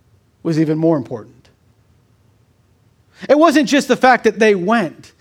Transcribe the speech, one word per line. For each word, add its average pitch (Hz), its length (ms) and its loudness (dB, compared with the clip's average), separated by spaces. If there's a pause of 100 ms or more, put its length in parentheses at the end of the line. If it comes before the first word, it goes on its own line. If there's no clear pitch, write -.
(440)
was 160 160 -4
even 156 180 -2
more 160 200 0
important. - 500 -14 (1800)
It 294 100 4
wasn't 302 300 2
just 277 180 0
the 247 80 0
fact 254 300 2
that 214 140 0
they 214 160 2
went. 196 640 -4